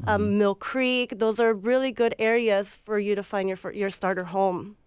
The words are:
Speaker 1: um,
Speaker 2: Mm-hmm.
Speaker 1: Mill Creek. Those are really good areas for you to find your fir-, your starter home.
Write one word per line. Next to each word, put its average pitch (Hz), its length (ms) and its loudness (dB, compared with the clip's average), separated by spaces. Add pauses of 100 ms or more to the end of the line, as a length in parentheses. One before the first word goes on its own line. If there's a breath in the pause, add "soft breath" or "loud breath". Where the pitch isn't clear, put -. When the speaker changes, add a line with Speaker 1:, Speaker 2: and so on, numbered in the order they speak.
Speaker 1:
um, 208 140 4
Speaker 2:
Mm-hmm. 208 180 2
Speaker 1:
Mill 202 160 4
Creek. 254 640 -2
Those 220 200 0
are 226 140 4
really 254 380 0
good 233 260 0
areas 220 680 0
for 214 140 -2
you 208 180 0
to 202 80 -4
find 196 240 -2
your 190 100 -4
fir-, - 160 -10
your 196 180 -2
starter 185 340 -2
home. 190 600 -2